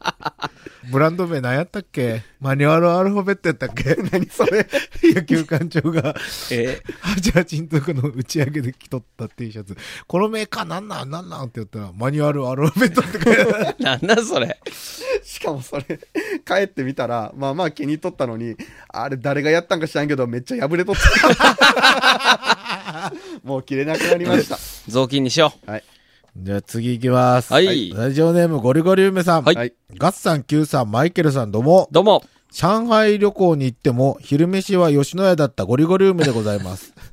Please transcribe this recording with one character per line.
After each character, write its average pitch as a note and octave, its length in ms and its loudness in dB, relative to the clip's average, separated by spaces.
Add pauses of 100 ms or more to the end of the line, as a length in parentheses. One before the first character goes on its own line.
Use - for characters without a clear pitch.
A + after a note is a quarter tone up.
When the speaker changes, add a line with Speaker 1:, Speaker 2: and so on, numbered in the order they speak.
(920)
Speaker 1:
ブ C3+ 60 0
ラ D#3 120 4
ン F3 80 -4
ド F3+ 100 -2
名 D#3+ 120 -4
何 B2 140 -2
や D3 100 0
っ - 40 -8
た - 120 -12
っ - 40 -14
け？ A#2 400 -4 (160)
マ C3+ 160 -2
ニ C#3+ 100 2
ュ D3+ 60 4
ア E3 80 4
ル F3 100 4
ア F3+ 140 2
ル G3 80 2
フ G3+ 80 -2
ァ F#3+ 40 -4
ベ G3 100 -2
ッ - 20 0
ト F3+ 140 -4
や C#3+ 40 -2
っ - 40 -6
た C3 100 -6
っ - 80 -12
け？ C#3+ 260 0
Speaker 2:
<laughs> F3 100 -4
何 F3+ 140 0
そ - 220 -2
れ？ G#3+ 200 2 (180)
Speaker 1:
<laughs> - 180 -12
い F4 100 8
や、 F#3 100 0
旧 D#3+ 200 0
館 D#3+ 240 -2
長 D#3+ 240 -2
が、 D#3 240 -2 (360)
Speaker 3:
え？ B2+ 300 -4 (120)
Speaker 1:
<laughs> - 60 -16
八 F#3 320 -2
八 D#3+ 300 0
ん E3 60 -10
と D3+ 120 0
こ D#3+ 140 -4
の C3+ 160 -2
打 B2 140 -8
ち - 160 -4
上 C#3 80 0
げ D3 140 -6
で B2 120 -6
着 - 160 -20
と C3 80 -8
っ A#2+ 60 -10 (120)
た - 140 -10
T A#2 220 -12
シ A2 80 -14
ャ G#2 40 -14
ツ。 F#2+ 140 -16 (300)
「こ E3+ 100 -4
の G#3+ 120 2
メ A3 140 -6
ー - 60 -10
カ A3 120 -8
ー - 20 -8
な E3+ 160 -8
ん G#3+ 80 -14
な F3 160 -10
ん？ C3+ 80 -12
な E3+ 100 -10
ん F3+ 80 -18
な D#3+ 120 -12
ん？」 - 40 -8
っ A#2 40 -12
て - 80 -16
言 A2 80 -10
っ - 20 -20
た A2+ 100 -16
ら、 G2 180 -12
「マ A#2 140 -4
ニ D3 80 -2
ュ D3 80 0
ア D3 60 2
ル C#3 160 -4
ア C3 80 -4
ル D3+ 140 2
フ F#3+ 100 -2
ァ - 20 4
ベ B3+ 60 4
ッ E3+ 60 0
ト」 - 140 4
っ - 40 -10
て F#3+ 120 -6
書 A#3 80 6
い - 40 8
て G#3 60 4 (120)
あ A3 180 -2
る。 - 60 -8
Speaker 3:
<laughs> - 20 -20
な C3+ 180 0
ん - 80 -4
な G#3 100 4
ん A3+ 100 0
そ D4+ 140 -2
れ？ - 200 -4 (640)
Speaker 2:
し - 160 -16
か B3 140 -4
も C3+ 80 -8
そ C#3+ 160 -10
れ、 C#3 60 -8 (600)
帰 - 100 -6 (100)
っ F#3+ 40 -2
て C#3+ 160 -8
み C3+ 120 -6
た B2+ 100 -4
ら、 A2+ 300 -6
ま C3+ 140 -6
あ C#3 40 -4
ま F3 120 -2
あ D3+ 60 -2
気 - 100 -14
に C#3 80 -4
入 D3+ 60 -2
っ D#3 40 -14
と F3+ 100 -6
っ F3 40 -10
た C#3+ 120 -4
の A#2 100 -8
に、 A2+ 200 -8 (320)
あ A#2 200 -8
れ C3+ 80 -6
誰 C#3 280 -2
が D3+ 80 2
や E3 80 4
っ E3+ 80 -8
た F#3+ 80 0
ん E3 40 -6
か D#3 80 -4
知 - 60 -12
ら D3 100 0
ん D3 40 -2
け D3 80 0
ど、 B2+ 100 0
め A#2 140 -6
っ - 20 -8
ち A#3+ 180 -8
ゃ C#3 80 -2
破 E3 80 -2
れ F3+ 100 0
と G3+ 80 -2
っ - 20 0
た。 - 60 -2 (2000)
<laughs> F4 300 -16
も C3+ 140 -6
う C3+ 60 -8
着 C#3 120 -8
れ C#3 100 -2
な D#3 100 -4
く D3+ 60 -4
な F3 140 2
り F3 100 -4
ま C3+ 140 2
し - 100 -2
た。 - 80 -6 (300)
Speaker 3:
雑 B2 200 0
巾 C3+ 160 0
に B2+ 60 0
し D3+ 100 0
よ D3+ 140 4 (140)
う。 - 20 -14
Speaker 2:
は G#2+ 80 -8
い。 G#2 60 -12 (540)
Speaker 1:
じ F#2+ 160 -8
ゃ G2+ 40 -2
あ G2 40 -4
次 A#2 360 -4
行 A2+ 40 -8
き B2+ 80 0
ま B2+ 320 4
す。 - 100 -8
Speaker 3:
は C3+ 80 4
い。 E3+ 320 0
Speaker 1:
ラ A#2 200 -2
ジ C#3+ 100 0
オ E3+ 120 4
ネ F3 120 4
ー - 20 0
ム D#3 120 0
ゴ B2 120 2
リ D#3+ 100 4
ゴ F#3 140 4
リ F#3+ 80 4
梅 F#3+ 200 2
さ E3+ 160 4
ん。 C3 40 -4
Speaker 3:
は D3 80 6
い。 A#2+ 220 -2 (240)
Speaker 1:
ガ D3+ 120 2
ッ - 40 2
ツ - 80 -16
さ E3+ 140 0
ん、 C3+ 80 -4
キ D3 120 -4
ュ D#3 60 4
ー D3+ 40 0
さ C#3 180 -2
ん、 G#2 80 -4
マ B2+ 140 2
イ F3+ 60 -2
ケ F3+ 120 -2
ル D3+ 80 4
さ C3 120 -2
ん、 G#2 80 -6
ど G#2 80 0
う A#2+ 40 0
も。 F3 280 6
Speaker 3:
ど E3 100 6
う - 20 2
も。 G3+ 200 4 (280)
Speaker 1:
上 A3 360 0
海 G#3+ 320 4
旅 G3+ 120 2
行 F3 240 2
に C#3 100 -2
行 A#2+ 100 -2
っ - 20 -20
て C3+ 140 0
も、 B2+ 300 0
昼 D3 260 2
飯 F#3+ 300 0
は E3+ 140 4
吉 C#3+ 260 2
野 F#3+ 60 0
家 F#3 120 4
だ D3+ 100 2
っ A#2+ 40 -4
た G2 160 -6
ゴ A2 100 2
リ D3 80 4
ゴ F3+ 140 4
リ F#3+ 80 6
梅 F3 180 4
で C#3 80 2
ご A2 120 -2
ざ G#2 120 -2
い G2+ 40 -4
ま F#2+ 180 -10
す。 - 160 -20 (200)